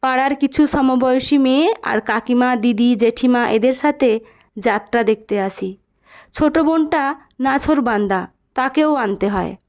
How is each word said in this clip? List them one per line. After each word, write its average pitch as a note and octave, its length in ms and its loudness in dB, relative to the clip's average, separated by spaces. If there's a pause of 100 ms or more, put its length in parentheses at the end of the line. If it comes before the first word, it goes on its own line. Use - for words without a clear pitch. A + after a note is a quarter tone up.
পাড়ার C4 340 0
কিছু C#4+ 320 0
সমবয়সী C4 680 0
মেয়ে C#4 360 2 (100)
আর G#3+ 180 -2
কাকিমা, B3 540 0
দিদি, A#3+ 400 2
জেঠিমা A#3+ 540 0
এদের A3 240 2
সাথে C4 460 0 (380)
যাত্রা G#3+ 460 -2
দেখতে G#3 360 -2
আসি। F#3+ 380 -6 (560)
ছোট D4+ 260 2
বোনটা D#4 560 0 (240)
নাছোড়বান্দা, A#3+ 880 0 (260)
তাকেও D4 420 0
আনতে G3+ 340 -2
হয়। F#3 260 -4 (140)